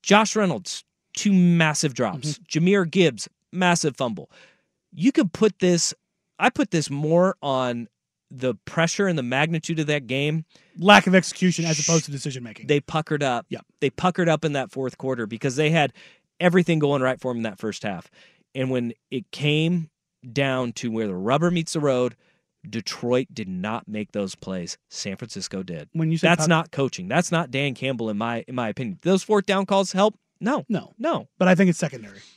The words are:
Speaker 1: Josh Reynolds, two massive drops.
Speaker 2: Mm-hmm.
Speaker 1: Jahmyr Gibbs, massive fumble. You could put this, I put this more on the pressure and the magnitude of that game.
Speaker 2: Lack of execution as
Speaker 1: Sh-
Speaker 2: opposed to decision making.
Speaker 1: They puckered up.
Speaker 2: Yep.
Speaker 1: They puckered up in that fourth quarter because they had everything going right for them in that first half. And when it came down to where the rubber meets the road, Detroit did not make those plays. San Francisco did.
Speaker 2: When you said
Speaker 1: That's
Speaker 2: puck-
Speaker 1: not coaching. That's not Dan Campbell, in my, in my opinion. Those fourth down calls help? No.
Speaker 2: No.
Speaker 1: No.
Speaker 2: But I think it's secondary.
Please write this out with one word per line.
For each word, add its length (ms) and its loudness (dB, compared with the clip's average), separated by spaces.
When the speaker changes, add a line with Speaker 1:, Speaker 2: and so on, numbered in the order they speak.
Speaker 1:
Josh 320 4
Reynolds, 480 -2
two 200 2
massive 600 4
drops. 460 -4
Speaker 2:
Mm-hmm. 260 -2
Speaker 1:
Jahmyr 240 2
Gibbs, 380 2
massive 440 0
fumble. 340 -6
You 180 2
could 220 2
put 260 0
this, 340 2
I 120 2
put 220 -2
this 180 -2
more 520 2
on 460 -2
the 240 -4
pressure 420 -2
and 100 0
the 60 -4
magnitude 560 -2
of 80 -2
that 200 -2
game. 380 -2
Speaker 2:
Lack 300 8
of 80 4
execution 500 2
as 120 0
Speaker 1:
Sh- 100 -2
Speaker 2:
opposed 180 2
to 60 -12
decision 320 -8
making. 240 -16
Speaker 1:
They 120 4
puckered 440 -4
up. 260 -2
Speaker 2:
Yep. 160 -10
Speaker 1:
They 80 2
puckered 400 0
up 160 0
in 80 0
that 180 -4
fourth 260 -6
quarter 280 -4
because 300 -4
they 160 2
had 220 4
everything 400 4
going 220 2
right 180 0
for 120 -4
them 60 -4
in 60 -4
that 160 -6
first 240 -8
half. 260 -8
And 140 -2
when 240 -2
it 200 -8
came 580 0
down 420 -2
to 180 -6
where 160 -2
the 80 -4
rubber 360 2
meets 220 -4
the 60 -2
road, 360 0
Detroit 680 -2
did 140 -10
not 400 -6
make 240 -8
those 240 -6
plays. 420 -10
San 260 -10
Francisco 480 -12
did. 300 -12
Speaker 2:
When 180 -2
you 60 0
said 120 2
Speaker 1:
That's 140 2
Speaker 2:
puck- 60 2
Speaker 1:
not 220 2
coaching. 360 -4
That's 240 -2
not 200 -2
Dan 220 -2
Campbell, 360 -4
in 80 -4
my, 300 -4
in 80 -12
my 140 -4
opinion. 320 -8
Those 220 2
fourth 220 0
down 200 0
calls 260 0
help? 240 2
No. 300 -2
Speaker 2:
No. 300 -4
Speaker 1:
No. 380 -4
Speaker 2:
But 100 4
I 80 6
think 140 6
it's 100 0
secondary. 400 -8